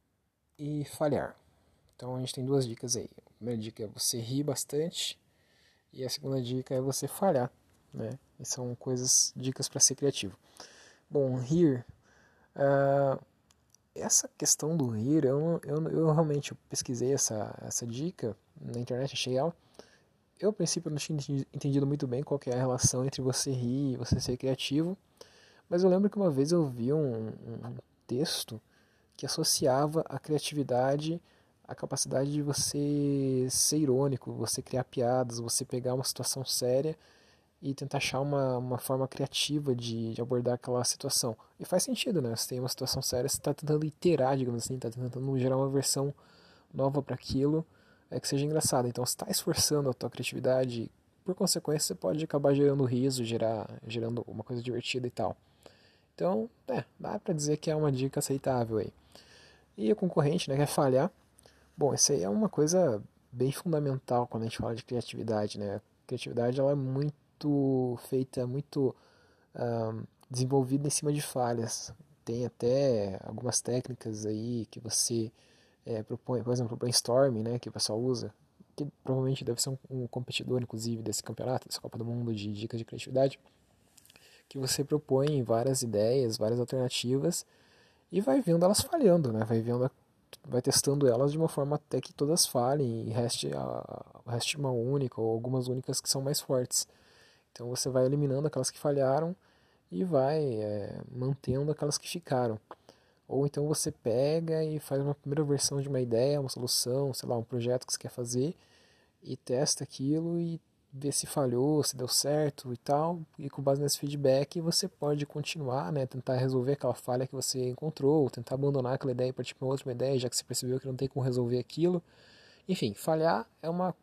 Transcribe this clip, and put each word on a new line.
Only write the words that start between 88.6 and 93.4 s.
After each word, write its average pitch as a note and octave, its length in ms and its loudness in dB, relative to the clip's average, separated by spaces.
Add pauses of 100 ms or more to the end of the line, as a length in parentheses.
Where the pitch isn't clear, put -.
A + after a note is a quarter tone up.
elas G3+ 160 4
falhando, F3 500 4
né? A2 140 0
Vai A2+ 160 2
vendo, A#2+ 280 0 (580)
vai B2 140 0
testando C#3 460 2
elas C3 240 4
de D3+ 60 -4
uma D#3+ 100 2
forma C#3+ 300 -2
até C3+ 240 -4
que - 120 -12
todas D3+ 320 2
falhem A#2+ 600 0
e - 20 -4
reste A2+ 460 -2